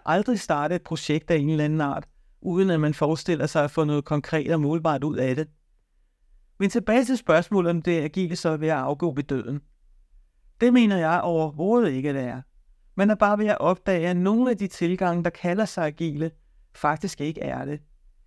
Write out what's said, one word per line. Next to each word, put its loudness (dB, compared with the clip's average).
aldrig 0
starte 0
et -4
projekt -4
af 4
en 0
eller 0
anden 0
art, -4
uden 2
at 2
man 2
forestiller 0
sig 0
at -2
få 0
noget 0
konkret -2
og 2
målbart 0
ud -4
af 0
det. -4
Men 0
tilbage 2
til 0
spørgsmålet, 2
om 0
det 0
agile -2
så -4
er 0
ved -2
at 2
afgå -2
ved -2
døden. -6
Det 6
mener 6
jeg 2
overhovedet 2
ikke, -4
at -2
det -4
er. -8
Man 4
er 2
bare 2
ved 0
at 0
opdage, 0
at 0
nogle 2
af 0
de -2
tilgange, -2
der -2
kalder -2
sig -4
agile, -4
faktisk -4
ikke -6
er -6
det. -8